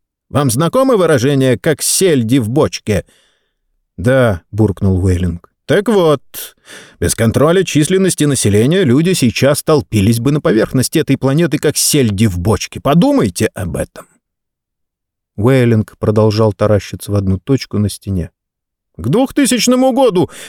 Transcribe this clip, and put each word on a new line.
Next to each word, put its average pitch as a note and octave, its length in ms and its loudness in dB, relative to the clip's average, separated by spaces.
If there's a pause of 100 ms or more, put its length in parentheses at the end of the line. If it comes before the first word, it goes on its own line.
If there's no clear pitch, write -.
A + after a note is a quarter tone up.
(300)
Вам C#3 200 0
знакомо A3 460 0
выражение C3+ 640 2
«как D#3 240 -4
сельди C#3 560 0
в G#2+ 100 -2
бочке»?» A2 560 -2 (920)
«Да», A2+ 420 0 (100)
буркнул G2 540 0
Уэйлинг. F2+ 460 -2 (160)
«Так G3 220 0
вот, E3+ 680 -2 (420)
без - 160 -2
контроля C#3+ 480 2
численности F3 640 0
населения C3+ 600 2
люди D#3 280 2
сейчас C#3 500 0
толпились A#2 560 0
бы B2+ 140 -2
на D#3 80 0
поверхности E3+ 580 0
этой C#3 200 0
планеты, D3 400 0
как - 180 -2
сельди A2+ 500 0
в F2 120 -2
бочке. F#2 420 -4
Подумайте E3+ 760 0
об E2+ 220 -8
этом». - 300 -10 (1300)
Уэйлинг A#2 640 0
продолжал G#2+ 560 0
таращиться G#2 580 -4
в - 20 0
одну F#2+ 240 0
точку - 380 -4
на G2+ 140 0
стене. F#2 400 -8 (720)
«К G2 80 -6
двухтысячному B3+ 840 0
году», — A3 380 2 (180)